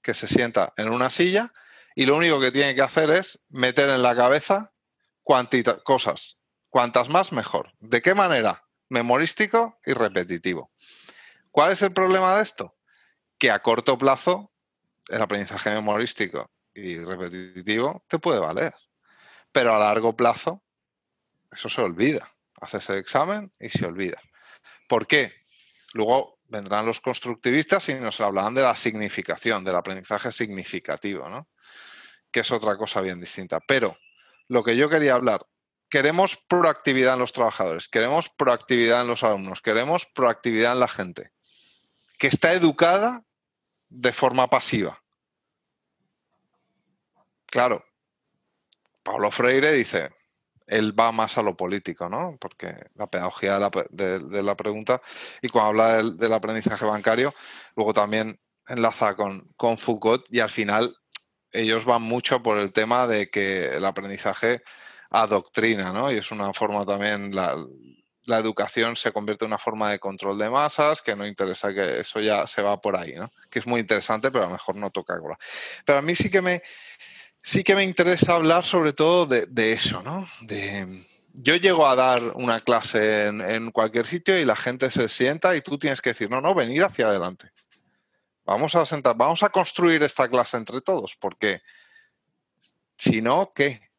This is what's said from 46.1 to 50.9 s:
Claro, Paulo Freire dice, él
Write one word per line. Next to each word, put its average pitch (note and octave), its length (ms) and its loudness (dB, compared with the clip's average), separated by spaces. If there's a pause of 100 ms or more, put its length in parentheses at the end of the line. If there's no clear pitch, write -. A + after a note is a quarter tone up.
Claro, B2 400 0 (1160)
Paulo G#2 280 -2
Freire C3+ 420 2
dice, G2+ 380 0 (560)
él G#2+ 260 0